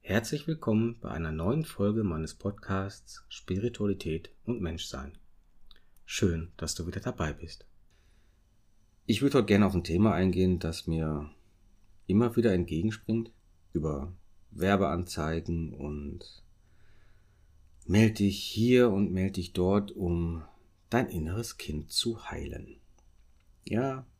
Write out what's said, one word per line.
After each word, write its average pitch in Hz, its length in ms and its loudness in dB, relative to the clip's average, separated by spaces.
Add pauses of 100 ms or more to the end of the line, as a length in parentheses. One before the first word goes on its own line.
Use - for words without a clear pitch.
Herzlich 110 440 -2
willkommen 117 560 0
bei - 80 -8
einer 80 220 -4
neuen 107 340 0
Folge 107 380 0
meines 80 320 -2
Podcasts - 920 -6
Spiritualität 95 1000 -4 (160)
und 113 160 -4
Menschsein. 80 560 -8 (880)
Schön, 85 500 0
dass - 200 -6
du 82 100 -6
wieder 87 140 -6
dabei 85 340 -4
bist. - 320 -14 (1400)
Ich 117 160 2
würde 139 160 4
heute 104 80 2
gerne 104 180 8
auf 92 80 2
ein 87 100 2
Thema 95 300 4
eingehen, 92 460 4
das - 260 -4
mir 78 460 -2 (760)
immer 113 300 4
wieder 113 180 4
entgegenspringt, 110 760 -2 (420)
über 76 400 -4 (380)
Werbeanzeigen 85 1200 0
und 73 720 -10 (1400)
"Meld 104 320 6
dich 101 200 4
hier 120 520 4
und 98 220 2
meld 92 240 0
dich 87 160 -6
dort, 98 380 2
um 85 520 -2 (480)
dein 123 180 2
inneres 90 480 -6
Kind - 340 -8
zu - 380 -4
heilen." - 480 -10 (880)
Ja 131 400 -2 (140)